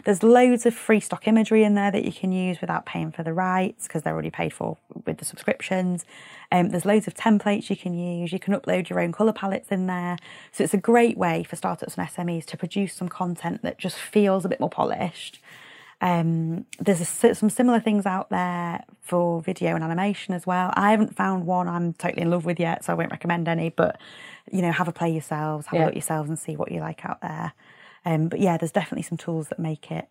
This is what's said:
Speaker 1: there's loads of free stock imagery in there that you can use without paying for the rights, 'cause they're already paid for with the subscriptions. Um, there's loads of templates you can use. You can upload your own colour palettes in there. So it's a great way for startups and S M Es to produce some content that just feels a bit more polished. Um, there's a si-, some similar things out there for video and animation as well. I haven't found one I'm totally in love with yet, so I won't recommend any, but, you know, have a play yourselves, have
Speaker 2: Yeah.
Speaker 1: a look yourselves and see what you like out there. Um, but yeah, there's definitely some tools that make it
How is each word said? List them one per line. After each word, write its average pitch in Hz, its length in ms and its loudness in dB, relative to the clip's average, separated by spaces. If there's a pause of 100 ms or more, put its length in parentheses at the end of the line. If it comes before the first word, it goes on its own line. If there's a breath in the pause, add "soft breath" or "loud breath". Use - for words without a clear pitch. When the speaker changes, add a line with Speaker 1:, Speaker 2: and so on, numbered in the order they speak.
Speaker 1:
there's 196 160 2
loads 240 460 8
of 233 80 4
free 214 240 4
stock - 280 -4
imagery 220 360 6
in 208 100 6
there 202 160 2
that - 160 0
you - 60 -2
can 185 200 -2
use 185 300 -2
without 165 240 -4
paying 165 260 -4
for 165 120 -8
the 160 100 -4
rights, 185 540 0
'cause - 160 -6
they're 160 100 -2
already 160 160 -4
paid 165 240 -4
for - 240 -6 (300)
with - 100 -4
the - 80 -12
subscriptions. 180 800 -4 (460 loud breath)
Um, 175 180 4
there's 175 160 -2
loads 208 220 4
of - 80 -10
templates 208 560 2
you 196 40 -2
can 180 200 -6
use. 175 360 -4
You 185 60 -4
can 196 160 -2
upload 185 360 -2
your 180 100 -2
own 175 120 0
colour 214 220 2
palettes 196 380 -6
in 185 160 0
there. 180 300 -4 (340 loud breath)
So - 120 -2
it's - 120 0
a - 20 2
great 233 400 4
way 170 240 0
for 170 140 -10
startups - 420 -6
and 175 80 -4
S - 140 -10
M 175 100 -4
Es 165 160 -6
to - 120 -12
produce 190 360 -4
some 180 160 -8
content 175 540 -6
that - 160 -6
just - 180 -6
feels 196 480 2
a 185 40 -4
bit - 100 -2
more - 100 0
polished. - 680 -4 (640 soft breath)
Um, 165 640 0 (140)
there's 180 200 2
a 170 60 -4
si-, - 280 4
some 214 160 2
similar 240 300 4
things 208 260 0
out 190 240 -4
there 180 540 -4 (180)
for 170 400 0
video 170 340 -2
and 160 80 -2
animation 185 500 -2
as 175 120 -6
well. 180 300 0
I 202 160 6
haven't 220 240 4
found 190 300 0
one 180 240 0
I'm 170 240 -2
totally - 300 -4
in 165 60 2
love 175 140 2
with 175 160 -2
yet, 165 240 -2
so - 80 -2
I 170 40 0
won't 165 160 -2
recommend 170 360 -2
any, 165 220 0
but, - 280 0 (540 loud breath)
you 185 100 -2
know, 170 100 2
have 165 180 -2
a - 20 -2
play 170 200 -2
yourselves, 151 560 -4
have 170 120 -2
Speaker 2:
Yeah. 160 60 4
Speaker 1:
a - 20 4
look - 80 -2
yourselves 156 320 -4
and 156 100 -4
see 151 200 -10
what - 160 -4
you 170 80 -6
like 160 240 -10
out - 160 -10
there. 160 320 -8 (520 soft breath)
Um, 160 220 2
but - 140 -4
yeah, 175 160 4
there's 160 160 -4
definitely - 300 -2
some 170 140 -6
tools 160 300 -6
that - 120 -8
make 160 320 -6
it - 200 -8